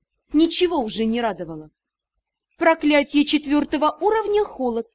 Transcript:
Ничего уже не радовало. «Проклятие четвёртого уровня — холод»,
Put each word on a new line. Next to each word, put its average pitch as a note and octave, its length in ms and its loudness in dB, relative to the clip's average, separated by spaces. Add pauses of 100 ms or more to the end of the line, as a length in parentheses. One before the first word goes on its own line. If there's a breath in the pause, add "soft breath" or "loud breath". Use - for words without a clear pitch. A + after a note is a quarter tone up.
(340)
Ничего E4 460 2
уже A3 260 -4
не A3+ 160 -2
радовало. D#3+ 500 -8 (840)
«Проклятие D4 680 2
четвёртого D4 760 0
уровня — G#4 420 2
холод», A#3 520 -4